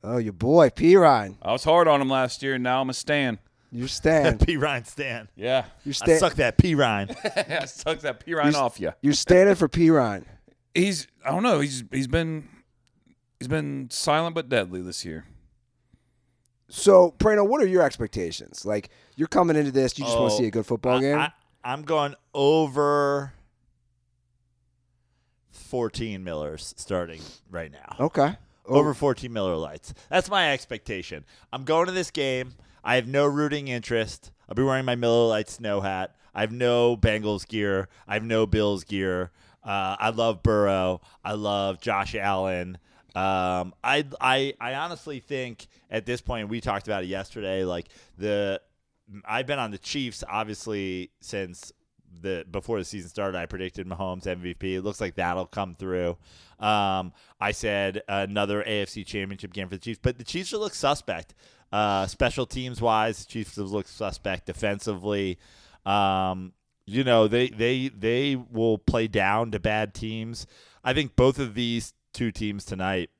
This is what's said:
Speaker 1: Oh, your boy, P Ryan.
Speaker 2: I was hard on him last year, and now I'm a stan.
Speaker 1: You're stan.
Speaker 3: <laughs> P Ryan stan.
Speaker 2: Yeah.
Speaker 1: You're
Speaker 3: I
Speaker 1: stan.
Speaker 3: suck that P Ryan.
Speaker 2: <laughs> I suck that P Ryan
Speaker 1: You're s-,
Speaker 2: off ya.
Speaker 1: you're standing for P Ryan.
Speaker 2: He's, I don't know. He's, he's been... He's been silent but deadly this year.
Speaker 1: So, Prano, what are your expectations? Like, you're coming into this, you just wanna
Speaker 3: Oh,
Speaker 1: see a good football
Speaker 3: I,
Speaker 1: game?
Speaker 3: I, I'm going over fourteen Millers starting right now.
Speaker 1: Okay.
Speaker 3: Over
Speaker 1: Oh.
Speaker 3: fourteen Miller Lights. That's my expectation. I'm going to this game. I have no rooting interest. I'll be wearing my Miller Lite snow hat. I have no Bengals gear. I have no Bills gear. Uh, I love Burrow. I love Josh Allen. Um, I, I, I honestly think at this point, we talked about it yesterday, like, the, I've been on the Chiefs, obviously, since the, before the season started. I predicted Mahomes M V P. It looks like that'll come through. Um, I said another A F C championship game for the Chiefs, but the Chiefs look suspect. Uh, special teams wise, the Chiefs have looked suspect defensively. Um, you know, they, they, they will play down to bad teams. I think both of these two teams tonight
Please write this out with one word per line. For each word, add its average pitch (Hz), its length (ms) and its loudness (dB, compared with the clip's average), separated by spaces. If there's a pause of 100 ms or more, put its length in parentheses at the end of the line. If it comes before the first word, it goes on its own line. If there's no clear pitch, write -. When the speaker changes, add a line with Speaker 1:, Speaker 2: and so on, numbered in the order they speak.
Speaker 1:
Oh, 113 140 -4
your 110 160 -2
boy, 135 360 8
P 170 280 8
Ryan. 117 440 6
Speaker 2:
I 95 100 -2
was 131 120 0
hard 165 240 6
on 143 140 6
him 135 80 0
last 131 340 0
year, 135 120 -2
and 127 80 -2
now 127 180 2
I'm 131 80 -2
a 131 40 -6
stan. 139 460 -2 (320)
Speaker 1:
You're 123 160 -6
stan. 156 500 2
Speaker 3:
<laughs> - 80 6
P 170 120 0
Ryan 135 280 -2
stan. 120 500 -10
Speaker 2:
Yeah. 123 300 0 (200)
Speaker 1:
You're 143 80 -6
Speaker 3:
I - 20 -4
Speaker 1:
stan. 160 240 4
Speaker 3:
suck 175 160 4
that 123 220 2
P 170 180 4
Ryan. 107 340 2 (100)
Speaker 2:
<laughs> - 40 -18
I - 420 -4
suck - 360 -6
that 135 220 -8
P 165 100 -6
Ryan 151 180 2
Speaker 1:
You're 151 40 2
s-, 139 60 2
Speaker 2:
off 117 180 -2
ya. 95 120 -4 (100)
Speaker 1:
you're 147 120 4
standing 185 420 8
for 170 120 2
P 165 220 6
Ryan. 117 360 2 (500)
Speaker 2:
He's, 175 320 0 (180)
I 135 60 -2
don't 180 120 0
know. 214 160 4
He's, 135 320 -2
he's 131 160 -2
been... 160 400 -2 (920)
He's 117 80 -8
been 143 420 -4
silent 160 460 0
but 160 140 -4
deadly 92 320 0
this 90 240 -10
year. 80 200 -10 (1400)
Speaker 1:
So, 180 500 8
Prano, 214 260 4
what 269 160 2
are 202 60 6
your 185 160 4
expectations? 98 840 -4
Like, 104 240 -2 (280)
you're 156 100 0
coming 170 300 4
into 143 140 2
this, 131 280 2
you 135 60 -2
just 117 120 2
wanna 117 160 4
Speaker 3:
Oh, 107 40 0
Speaker 1:
see 120 80 2
a 107 60 -2
good 110 140 -2
football 123 320 0
Speaker 3:
I, 131 40 2
Speaker 1:
game? 143 160 2
Speaker 3:
I, 147 140 0 (340)
I'm 135 180 -6
going 147 320 0 (180)
over 143 1000 2 (2250)
fourteen 110 720 -6
Millers 78 540 -8
starting 85 440 -6 (280)
right 82 220 -10
now. 71 340 -18
Speaker 1:
Okay. 151 320 0 (280)
Speaker 3:
Over 147 260 4
Speaker 1:
Oh. - 20 -2
Speaker 3:
fourteen 127 400 -2
Miller 95 240 -2
Lights. 80 360 -10 (160)
That's 185 200 0
my 180 240 2
expectation. 98 720 -8 (260)
I'm 131 140 -10
going 165 220 4
to 185 40 -6
this 185 200 -4
game. 127 420 -2 (320)
I 120 100 2
have 120 120 2
no 139 180 2
rooting 147 420 0
interest. 117 640 -4 (160)
I'll 92 80 -10
be 123 80 2
wearing 131 220 0
my 123 100 0
Miller 117 320 4
Lite 110 220 0
snow 104 320 -4
hat. 95 340 -6 (180)
I - 60 -8
have 110 140 -2
no 120 420 4
Bengals 107 500 0
gear. 98 440 -2 (180)
I 101 60 -6
have 107 100 -4
no 113 220 2
Bills 101 400 0
gear. 92 460 -4 (300)
Uh, 98 380 -4
I 107 120 0
love 113 300 0
Burrow. 98 600 2 (220)
I 104 100 -6
love 101 480 -2
Josh 98 340 -4
Allen. 95 600 -2 (360)
Um, 92 600 -2 (100)
I, 143 220 0 (160)
I, 135 380 0
I 120 160 -8
honestly 151 440 -10
think 127 480 -10 (240)
at 107 140 -6
this 123 160 -4
point, 113 280 -6
we 113 120 -4
talked 101 260 -4
about 101 160 -2
it 90 40 -6
yesterday, 95 580 -4
like, 87 240 -6 (280)
the, 101 440 -2 (640)
I've 117 200 -4
been 139 140 -4
on 117 120 -4
the 98 60 -12
Chiefs, 127 500 -8
obviously, 98 920 -6
since 92 540 -10 (480)
the, 90 280 -6
before 101 300 -6
the 87 60 -6
season 87 240 -12
started. 98 280 -6
I 85 80 -6
predicted 92 400 -10
Mahomes 92 400 -8
M 90 140 -6
V 90 160 -8
P. 92 200 -6
It 92 80 -4
looks 104 180 -6
like 95 140 -6
that'll 87 300 -4
come 92 300 -8
through. 90 420 -4 (420)
Um, 98 520 0 (280)
I 101 120 -2
said 101 560 -2
another 101 560 -2
A 104 200 -4
F 95 60 -8
C 104 140 -14
championship 98 500 -10
game 95 140 -8
for 92 80 -10
the 92 60 -12
Chiefs, 113 200 -10
but 123 160 -2
the 123 60 -18
Chiefs 175 300 -8
look 208 200 -6
suspect. - 600 -4 (380)
Uh, 101 340 0
special 120 380 -2
teams 127 360 -10
wise, 110 440 0
the - 60 -20
Chiefs 107 260 -10
have 101 100 -6
looked 98 220 -4
suspect 95 560 -6
defensively. 101 920 -4 (480)
Um, 95 680 0 (320)
you 113 180 -2
know, 113 240 6
they, 123 220 2
they, 123 400 -2
they 120 460 -2
will 113 420 0
play 113 300 0
down 104 440 0
to 104 80 -4
bad 107 340 -2
teams. 113 540 -10 (360)
I 127 100 -2
think 139 220 -2
both 135 240 4
of 120 160 -6
these 117 380 -4 (200)
two 120 180 -4
teams 104 340 -6
tonight 95 440 -4 (100)